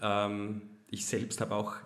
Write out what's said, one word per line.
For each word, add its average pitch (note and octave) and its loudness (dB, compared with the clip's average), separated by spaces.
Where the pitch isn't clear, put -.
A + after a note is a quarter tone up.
Ähm, G#2 2
ich - -4
selbst A#2 0
habe G#2 0
auch, G#2+ 0